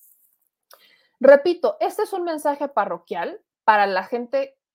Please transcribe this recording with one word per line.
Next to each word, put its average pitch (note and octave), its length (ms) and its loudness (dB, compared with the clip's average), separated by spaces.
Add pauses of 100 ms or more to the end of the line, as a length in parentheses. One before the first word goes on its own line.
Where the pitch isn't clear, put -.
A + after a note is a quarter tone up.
(1200)
Repito, C#4 640 4
este G4+ 240 -2
es - 80 -12
un F#4 100 -6
mensaje D4 460 -4
parroquial G3+ 720 -6 (240)
para G#3 220 4
la F#3 180 -4
gente B3 520 -6 (180)